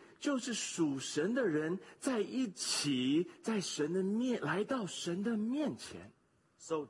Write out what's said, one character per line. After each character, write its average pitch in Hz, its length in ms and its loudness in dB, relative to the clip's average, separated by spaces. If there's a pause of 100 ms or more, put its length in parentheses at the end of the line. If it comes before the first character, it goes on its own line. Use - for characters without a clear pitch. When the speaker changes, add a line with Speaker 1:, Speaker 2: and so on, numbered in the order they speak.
(200)
Speaker 1:
就 285 180 0
是 240 140 -4
属 151 460 0
神 160 360 0
的 254 120 4
人 156 300 2 (220)
在 254 220 0
一 233 320 0
起， 143 760 2 (160)
在 220 160 0
神 156 340 0
的 190 100 2
面-， 220 420 2
来 160 180 0
到 240 240 0
神 175 360 -2
的 233 120 2
面 233 420 0
前。 92 360 -14 (460)
Speaker 2:
So 156 320 -4